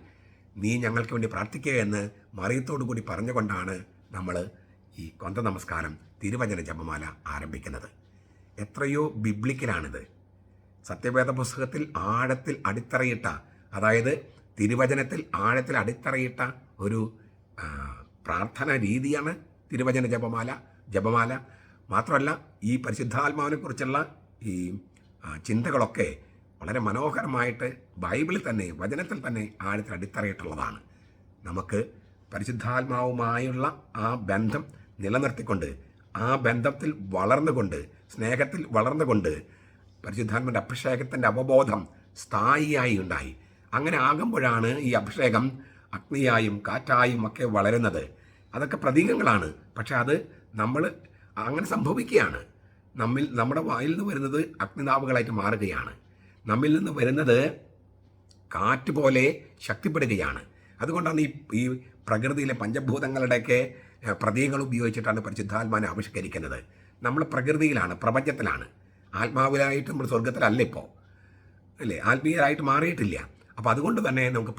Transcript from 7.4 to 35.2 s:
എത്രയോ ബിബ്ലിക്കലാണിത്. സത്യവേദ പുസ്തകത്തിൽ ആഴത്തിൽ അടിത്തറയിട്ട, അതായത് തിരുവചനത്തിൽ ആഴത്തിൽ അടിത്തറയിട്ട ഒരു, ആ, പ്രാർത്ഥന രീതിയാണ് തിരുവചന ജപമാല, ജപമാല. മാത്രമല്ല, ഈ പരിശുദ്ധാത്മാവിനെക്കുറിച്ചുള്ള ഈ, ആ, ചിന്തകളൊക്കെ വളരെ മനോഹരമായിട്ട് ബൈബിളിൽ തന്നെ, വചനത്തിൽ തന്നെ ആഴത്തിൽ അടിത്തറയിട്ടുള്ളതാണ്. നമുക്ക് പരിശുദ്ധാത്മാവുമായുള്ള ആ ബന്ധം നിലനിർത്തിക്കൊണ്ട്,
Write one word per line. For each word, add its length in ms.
എത്രയോ 400
ബിബ്ലിക്കലാണിത്. 760
സത്യവേദ 400
പുസ്തകത്തിൽ 440
ആഴത്തിൽ 420
അടിത്തറയിട്ട, 580
അതായത് 360
തിരുവചനത്തിൽ 600
ആഴത്തിൽ 360
അടിത്തറയിട്ട 600
ഒരു, 160
ആ, 20
പ്രാർത്ഥന 420
രീതിയാണ് 480
തിരുവചന 420
ജപമാല, 360
ജപമാല. 380
മാത്രമല്ല, 380
ഈ 40
പരിശുദ്ധാത്മാവിനെക്കുറിച്ചുള്ള 1120
ഈ, 20
ആ, 140
ചിന്തകളൊക്കെ 600
വളരെ 240
മനോഹരമായിട്ട് 840
ബൈബിളിൽ 420
തന്നെ, 220
വചനത്തിൽ 460
തന്നെ 180
ആഴത്തിൽ 300
അടിത്തറയിട്ടുള്ളതാണ്. 840
നമുക്ക് 320
പരിശുദ്ധാത്മാവുമായുള്ള 1300
ആ 20
ബന്ധം 340
നിലനിർത്തിക്കൊണ്ട്, 640